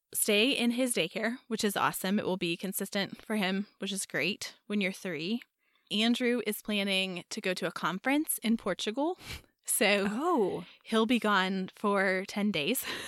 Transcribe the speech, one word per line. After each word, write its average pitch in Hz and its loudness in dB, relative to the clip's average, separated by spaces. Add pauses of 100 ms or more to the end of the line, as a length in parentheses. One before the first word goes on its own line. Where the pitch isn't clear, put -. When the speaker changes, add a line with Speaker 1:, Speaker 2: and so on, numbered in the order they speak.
(140)
Speaker 1:
stay 214 4
in 240 2
his 240 0
daycare, 208 -2 (140)
which 220 -2
is 202 0
awesome. 190 0
It - -2
will 185 0
be 170 -2
consistent - -6
for - -6
him, 196 0 (140)
which 196 -6
is 190 -4
great - -4 (140)
when 208 0
you're 190 0
three. 185 -4 (480)
Andrew 240 2
is 208 -4
planning 190 0
to - -8
go 185 0
to 180 -4
a 165 -2
conference 262 0
in 226 4
Portugal. 240 -2
<laughs> - -16 (400)
So 202 4
Speaker 2:
Oh. 214 0 (200)
Speaker 1:
he'll 226 2
be 240 4
gone 190 2
for 196 2
ten 208 0
days. 170 0 (240)